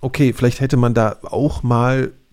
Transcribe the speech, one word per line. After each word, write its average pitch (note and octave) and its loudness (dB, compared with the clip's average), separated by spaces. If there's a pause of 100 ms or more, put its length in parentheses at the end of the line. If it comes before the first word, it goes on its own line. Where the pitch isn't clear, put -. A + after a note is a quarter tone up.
okay, C3 0
vielleicht B2 0
hätte C3+ 2
man A#2+ 2
da A2 0
auch - -4
mal B2+ 0 (220)